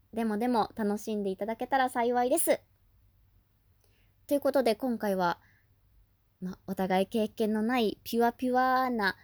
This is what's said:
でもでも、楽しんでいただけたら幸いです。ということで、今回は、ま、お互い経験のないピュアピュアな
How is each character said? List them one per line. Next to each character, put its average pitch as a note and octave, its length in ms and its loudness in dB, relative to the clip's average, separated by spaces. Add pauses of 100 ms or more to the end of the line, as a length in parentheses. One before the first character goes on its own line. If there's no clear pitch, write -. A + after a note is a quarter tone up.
(120)
で A3+ 120 -2
も G#3 140 -2
で B3 100 -2
も、 A3+ 280 2
楽 G#3+ 220 -2
し A3 160 -8
ん G#3 80 -4
で G3 80 -2
い F#3+ 60 -6
た G3+ 100 -6
だ A3+ 100 -4
け B3 100 -6
た C4+ 120 0
ら B3+ 100 2
幸 B3 360 0
い B3+ 60 2
で E4 80 4
す。 - 220 2 (1700)
と C#4+ 80 0
い C#4+ 40 4
う - 20 -12
こ C4+ 120 0
と C4+ 100 2
で、 A#3 120 2
今 A#3+ 240 -4
回 G3+ 160 -2
は、 F3+ 240 0 (1000)
ま、 F#3 260 -10
お G3 80 -8
互 F#3+ 300 2
い - 20 -10
経 A3 220 -2
験 A3 240 -2
の G#3+ 100 -2
な B3 160 0
い G#3+ 260 0
ピ A#3 160 -2
ュ A#3 60 4
ア A#3 60 2
ピ B3+ 180 -4
ュ B3 80 2
ア B3+ 320 2
な G3+ 340 0